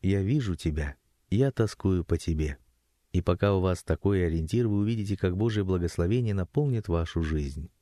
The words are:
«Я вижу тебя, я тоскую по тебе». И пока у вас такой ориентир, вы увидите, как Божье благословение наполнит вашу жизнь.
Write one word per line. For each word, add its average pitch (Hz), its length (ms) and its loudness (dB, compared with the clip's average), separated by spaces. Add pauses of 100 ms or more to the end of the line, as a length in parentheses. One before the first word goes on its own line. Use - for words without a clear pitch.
«Я 98 220 2
вижу 110 320 0
тебя, 76 420 -4 (320)
я 131 220 2
тоскую 95 540 0
по 85 120 0
тебе». 78 400 -2 (560)
И 90 80 2
пока 98 340 2
у 95 60 2
вас 90 220 0
такой 95 440 0
ориентир, 82 420 0
вы 104 100 0
увидите, 101 400 -2
как 90 180 0
Божье 107 280 0
благословение 92 680 0
наполнит 113 560 -2
вашу 85 340 0
жизнь. 73 480 -2 (120)